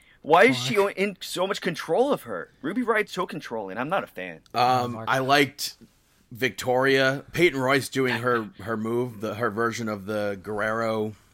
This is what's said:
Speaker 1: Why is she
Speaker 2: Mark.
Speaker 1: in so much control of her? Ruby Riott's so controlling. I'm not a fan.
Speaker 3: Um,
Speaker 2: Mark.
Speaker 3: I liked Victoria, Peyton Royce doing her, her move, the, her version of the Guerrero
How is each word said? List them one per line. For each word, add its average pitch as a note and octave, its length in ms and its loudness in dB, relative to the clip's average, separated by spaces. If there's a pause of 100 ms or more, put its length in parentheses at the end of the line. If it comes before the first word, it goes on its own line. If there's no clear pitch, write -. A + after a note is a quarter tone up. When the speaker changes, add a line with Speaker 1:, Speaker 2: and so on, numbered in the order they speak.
(220)
Speaker 1:
Why E3 220 8
is B3+ 120 6
she C3+ 200 -2
Speaker 2:
Mark. G3+ 200 2
Speaker 1:
in G3 240 -2
so F3 280 -4
much G3+ 120 -4
control G3 520 0
of C#3 100 -4
her? F#2 300 -10 (100)
Ruby G3+ 200 -2
Riott's G#3+ 300 0
so F3+ 140 -4
controlling. A2 520 -8
I'm C3 100 -4
not E3 160 -2
a - 20 -14
fan. F2 340 -12 (140)
Speaker 3:
Um, B2 380 2
Speaker 2:
Mark. A2+ 160 -8
Speaker 3:
I C3 120 2
liked C#3 560 2 (560)
Victoria, C3 1000 2
Peyton D3+ 280 2
Royce C3 280 2
doing C3 260 0
her, A#2 340 0 (120)
her A2+ 160 -4
move, A2+ 440 -2
the, G#2 140 -4
her A2+ 160 -2
version A2+ 380 -2
of G#2 180 -6
the G#2 360 -2
Guerrero A2 720 -2 (200)